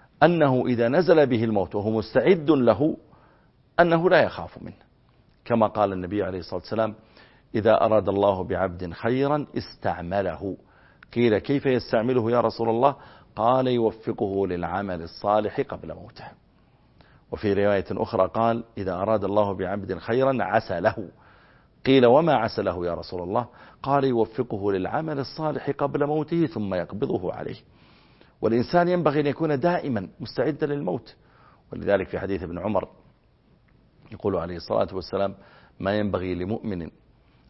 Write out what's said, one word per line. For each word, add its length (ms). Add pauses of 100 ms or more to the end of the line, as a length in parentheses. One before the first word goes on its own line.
(220)
أنه 440
إذا 220
نزل 380
به 180
الموت 300
وهو 160
مستعد 600
له 460 (840)
أنه 300
لا 120
يخاف 400
منه، 200 (600)
كما 220
قال 260
النبي 300
عليه 160
الصلاة 220
والسلام: 340 (600)
"إذا 200
أراد 340
الله 360
بعبد 480
خيرا 540 (100)
استعمله". 1000 (580)
قيل: 240
"كيف 280
يستعمله 640
يا 100
رسول 280
الله؟" 280 (400)
قال: 300
"يوفقه 800
للعمل 560
الصالح 580
قبل 340
موته". 300 (1080)
وفي 200
رواية 380
أخرى 440
قال: 300 (140)
"إذا 160
أراد 300
الله 280
بعبد 460
خيرا 460
عسله". 640 (760)
قيل: 200
"وما 280
عسله 520
يا 80
رسول 280
الله؟" 260 (340)
قال: 220
"يوفقه 680
للعمل 460
الصالح 520
قبل 360
موته 400
ثم 280
يقبضه 580
عليه". 240 (840)
والإنسان 480
ينبغي 320
أن 60
يكون 340
دائمًا 480 (120)
مستعدا 460
للموت. 500 (560)
ولذلك 360
في 100
حديث 240
ابن 160
عمر 300 (1200)
يقول 240
عليه 200
الصلاة 360
والسلام: 420 (460)
"ما 180
ينبغي 360
لمؤمن 560 (600)